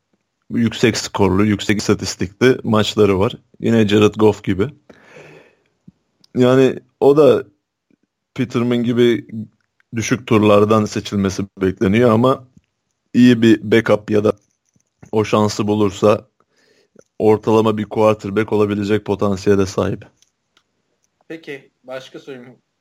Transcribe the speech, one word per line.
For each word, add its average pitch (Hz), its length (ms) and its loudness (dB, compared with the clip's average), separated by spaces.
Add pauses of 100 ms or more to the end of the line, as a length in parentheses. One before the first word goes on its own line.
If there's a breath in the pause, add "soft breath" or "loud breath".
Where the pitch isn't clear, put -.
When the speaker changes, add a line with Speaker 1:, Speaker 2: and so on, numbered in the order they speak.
(500)
Speaker 1:
yüksek 117 480 0
skorlu, 98 480 0
yüksek 104 320 -2
istatistikli 110 840 -2
maçları 104 560 0
var. 107 180 -4 (220)
Yine 113 280 0
Jared 104 280 2
Goff 107 280 0
gibi. 98 240 -4 (1700 loud breath)
Yani 127 440 2 (200)
o 143 180 4
da 131 260 4 (920)
Peterman 120 440 -2
gibi 120 500 0 (680)
düşük 113 320 -4
turlardan 104 580 4
seçilmesi 98 600 -6 (160)
bekleniyor 107 500 0
ama 127 320 0 (720)
iyi 123 280 4
bir 110 300 2
backup 110 400 0
ya 104 120 0
da 107 100 0 (760)
o 110 120 -2
şansı 107 440 -2
bulursa 104 600 0 (920)
ortalama 110 580 0
bir 107 80 -6
quarterback 107 680 -2
olabilecek 104 520 -2
potansiyele 98 600 -2
sahip. 98 400 -8 (1200)
Speaker 2:
Peki, 160 440 -18 (120)
başka 131 360 -16
sorayım. 127 260 -18 (360)